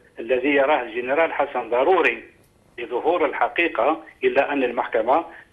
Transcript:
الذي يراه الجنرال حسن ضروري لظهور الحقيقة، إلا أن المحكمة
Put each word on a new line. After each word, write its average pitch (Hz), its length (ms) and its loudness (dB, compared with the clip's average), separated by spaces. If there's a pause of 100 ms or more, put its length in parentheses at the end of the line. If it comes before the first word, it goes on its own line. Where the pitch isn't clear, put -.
(200)
الذي 123 300 -2
يراه 139 320 2
الجنرال 127 520 -2
حسن 127 360 -4
ضروري 123 540 2 (540)
لظهور 123 480 0
الحقيقة، 143 800 0 (200)
إلا 131 300 2
أن 139 100 0
المحكمة 120 600 0 (280)